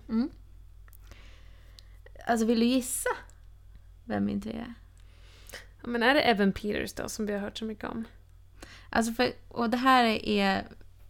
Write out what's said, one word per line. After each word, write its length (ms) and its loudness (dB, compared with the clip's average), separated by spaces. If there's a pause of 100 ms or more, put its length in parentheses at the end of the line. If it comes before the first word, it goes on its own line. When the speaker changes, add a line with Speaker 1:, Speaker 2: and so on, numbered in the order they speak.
Speaker 1:
Mm. 200 0 (2000)
Alltså, 180 2
vill 140 4
du 60 4
gissa 440 0 (960)
vem 200 0
min 160 -2
trea 200 -10
är? 120 -12 (1080)
Speaker 2:
Ja, 60 -12
men 160 0
är 100 6
det 80 6
Evan 320 4
Peters 400 -4
då, 160 -8
som 160 -6
vi 80 -4
har 60 -4
hört 180 -8
så 80 -8
mycket 240 -8
om? 160 -8 (840)
Speaker 1:
Alltså, 240 0
för, 180 2 (160)
och 220 -2
det 80 2
här 260 6 (220)
är... 420 2 (420)